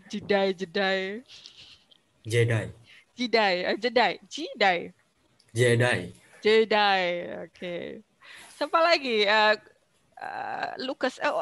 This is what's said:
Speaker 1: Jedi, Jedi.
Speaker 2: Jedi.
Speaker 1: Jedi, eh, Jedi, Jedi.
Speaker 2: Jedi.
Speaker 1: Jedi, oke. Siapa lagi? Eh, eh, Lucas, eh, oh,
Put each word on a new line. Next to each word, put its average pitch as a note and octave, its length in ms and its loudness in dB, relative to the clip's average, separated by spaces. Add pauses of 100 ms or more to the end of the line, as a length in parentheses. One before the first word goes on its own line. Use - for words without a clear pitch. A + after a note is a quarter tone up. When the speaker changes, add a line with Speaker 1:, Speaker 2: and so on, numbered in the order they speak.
Speaker 1:
Jedi, G3 480 -2
Jedi. F#3+ 720 -4 (960)
Speaker 2:
Jedi. A#2 420 2 (540)
Speaker 1:
Jedi, A3 360 2 (120)
eh, A3+ 160 -2
Jedi, A3+ 300 2 (180)
Jedi. A3+ 480 0 (800)
Speaker 2:
Jedi. A#2+ 420 4 (480)
Speaker 1:
Jedi, G#3 600 4 (440)
oke. F3 260 -12 (800)
Siapa D4+ 240 -2
lagi? C#4 480 2
Eh, G#3+ 300 4 (680)
eh, - 480 -8 (160)
Lucas, B3+ 320 -4
eh, D4 160 -2
oh, - 80 -2